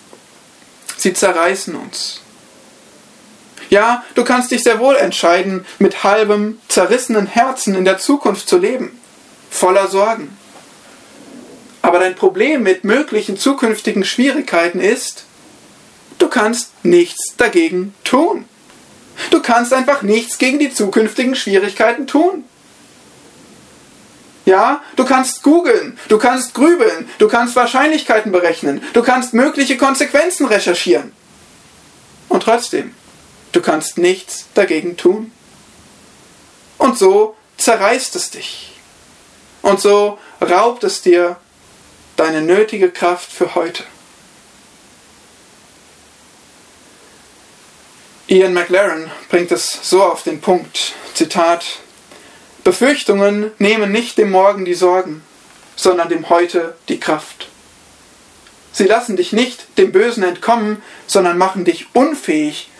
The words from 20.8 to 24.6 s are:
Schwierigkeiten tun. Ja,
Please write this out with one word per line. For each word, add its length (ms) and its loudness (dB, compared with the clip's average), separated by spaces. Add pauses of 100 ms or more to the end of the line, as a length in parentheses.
Schwierigkeiten 720 0
tun. 380 0 (2000)
Ja, 380 2 (140)